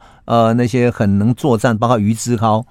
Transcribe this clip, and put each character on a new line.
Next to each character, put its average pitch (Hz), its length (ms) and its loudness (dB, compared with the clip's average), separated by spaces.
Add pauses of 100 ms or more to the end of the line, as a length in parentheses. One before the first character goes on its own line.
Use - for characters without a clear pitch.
(260)
呃， 117 280 2
那 123 140 0
些 120 240 0
很 101 260 0
能 110 160 0
作 123 240 0
战， 117 180 0
包 113 120 -2
括 123 100 2
于 104 160 0
志 117 240 -4
高。 110 340 0